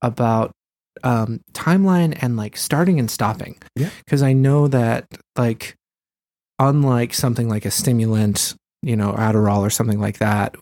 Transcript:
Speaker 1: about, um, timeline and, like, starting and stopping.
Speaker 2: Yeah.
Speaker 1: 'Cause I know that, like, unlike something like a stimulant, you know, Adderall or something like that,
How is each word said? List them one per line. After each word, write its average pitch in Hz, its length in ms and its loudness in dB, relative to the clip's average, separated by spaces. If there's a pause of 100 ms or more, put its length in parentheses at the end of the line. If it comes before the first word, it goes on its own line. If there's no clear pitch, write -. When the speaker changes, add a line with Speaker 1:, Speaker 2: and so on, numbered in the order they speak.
Speaker 1:
about, 113 500 0 (520)
um, 113 360 -2 (140)
timeline 175 680 2
and, 123 140 -2
like, 104 220 -8
starting 165 420 0
and 113 100 0
stopping. - 460 -4 (200)
Speaker 2:
Yeah. 160 140 -4 (180)
Speaker 1:
'Cause 139 140 2
I 135 120 4
know 139 340 4
that, 120 380 0 (320)
like, 117 380 -2 (840)
unlike 131 540 2
something 120 360 -2
like 104 160 -4
a 101 60 -4
stimulant, 110 840 0 (260)
you 120 140 -2
know, 104 180 -2
Adderall 107 480 2
or 104 80 0
something 107 300 -2
like 104 200 -4
that, 104 420 0